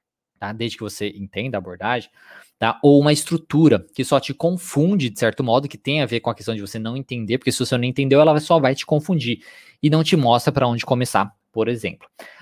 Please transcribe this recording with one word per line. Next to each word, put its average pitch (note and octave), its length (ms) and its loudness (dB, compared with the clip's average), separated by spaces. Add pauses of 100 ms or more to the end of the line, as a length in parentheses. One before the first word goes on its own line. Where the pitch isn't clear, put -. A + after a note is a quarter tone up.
(380)
tá? G#2 140 -10
Desde A2+ 240 -6
que - 80 -14
você G#2 240 -8
entenda G2+ 480 -8
a - 20 -6
abordagem, G2 500 -6 (480)
tá? A2+ 280 -2
Ou C#3+ 160 8
uma D3+ 120 4
estrutura D3 800 2
que C3 120 -6
só C3+ 160 2
te - 120 -8
confunde, E3+ 800 -2
de G#2 80 -12
certo A2+ 240 0
modo, C3 260 0
que - 80 -16
tem C#3+ 260 -2
a C3 40 -2
ver A#2 140 -4
com A#2+ 100 -4
a A2+ 60 -6
questão A2+ 180 -8
de G#2+ 60 -8
você G2+ 180 -12
não A2+ 180 -8
entender, A#2+ 420 -6
porque - 120 -2
se - 80 -4
você C3 180 -2
não A#2+ 80 -2
entendeu, C3+ 360 2
ela D3+ 180 6
só D#3+ 220 2
vai C3+ 160 2
te - 100 -10
confundir D3 580 -2 (380)
e D3+ 80 2
não D#3 140 2
te F3 120 2
mostra B2 360 2
pra C3 160 0
onde A#2+ 180 -4
começar, A#2+ 480 -2 (180)
por A2 160 -2
exemplo. G#2+ 400 -8 (340)